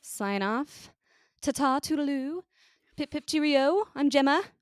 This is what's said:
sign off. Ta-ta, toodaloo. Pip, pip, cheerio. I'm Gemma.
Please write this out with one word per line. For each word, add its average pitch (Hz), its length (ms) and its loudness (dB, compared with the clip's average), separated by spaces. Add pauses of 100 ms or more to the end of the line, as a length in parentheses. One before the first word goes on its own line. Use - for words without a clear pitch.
sign 202 420 -4
off. 226 500 -4 (480)
Ta-ta, 269 400 0
toodaloo. 285 600 -4 (540)
Pip, 294 140 -6
pip, 294 160 -8
cheerio. 302 680 2
I'm 285 160 2
Gemma. 277 320 4 (200)